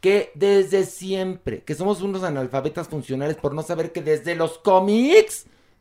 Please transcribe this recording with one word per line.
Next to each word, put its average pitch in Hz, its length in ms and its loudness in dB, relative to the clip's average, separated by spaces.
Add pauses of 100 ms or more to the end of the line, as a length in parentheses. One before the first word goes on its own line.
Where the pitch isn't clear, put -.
Que 196 340 2
desde 190 520 2
siempre, 185 760 -6
que 151 140 -8
somos 185 260 -2
unos 190 220 -4
analfabetas 139 640 -4
funcionales 143 480 -6
por 143 180 -4
no 156 80 -6
saber 165 300 -4
que 175 100 -8
desde 156 320 -2
los 165 240 -2
cómics, 226 880 4 (340)